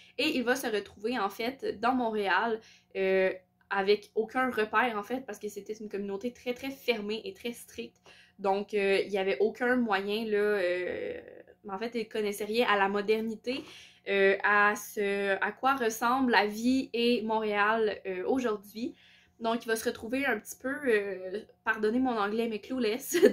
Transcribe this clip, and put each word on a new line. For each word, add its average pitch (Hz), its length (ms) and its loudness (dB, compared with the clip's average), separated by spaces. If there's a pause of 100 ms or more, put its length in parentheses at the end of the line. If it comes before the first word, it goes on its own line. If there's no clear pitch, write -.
(180)
Et 294 180 0
il 247 80 0
va 240 100 2
se 269 140 -2
retrouver, 214 500 -4
en - 120 -2
fait, 226 500 -6
dans 240 160 2
Montréal, 220 640 0 (340)
euh, 190 380 2 (380)
avec 196 440 2
aucun 247 380 -2
repère, 220 440 0
en 208 60 -4
fait, 262 240 -8
parce 208 140 -12
que 208 80 -10
c'était 202 240 -10
une 214 160 -12
communauté 202 440 -6
très, 247 220 -8
très 269 160 -8
fermée 220 540 -4
et 196 100 -12
très - 160 -10
stricte. - 500 -14 (380)
Donc, 196 360 -2
euh, 196 260 2
il - 100 -4
y 202 60 -2
avait 190 240 4
aucun 240 360 2
moyen, 208 500 0
là, 208 100 0
euh, 180 840 0 (520)
en 196 80 -6
fait, 233 160 -6
il 220 120 -2
connaissait 208 380 -4
rien 220 240 2
à 202 80 4
la 196 140 4
modernité, 220 760 -2 (440)
euh, 196 360 6
à 208 320 6
ce, 202 680 -2
à 208 100 0
quoi 262 220 0
ressemble 240 580 0
la 202 140 6
vie 233 460 0
et 240 300 2
Montréal, 214 840 0
euh, 185 220 -6
aujourd'hui. 226 680 -2 (460)
Donc, 233 240 -2
il 233 40 -6
va 226 60 0
se 226 120 -4
retrouver 247 400 -2
un 233 120 0
petit - 160 -12
peu, 269 300 -6
euh, 202 600 -2 (200)
pardonnez 220 340 0
mon 262 160 2
anglais, 214 320 0
mais 220 140 -6
clueless 247 560 -4
<laughs> 349 160 8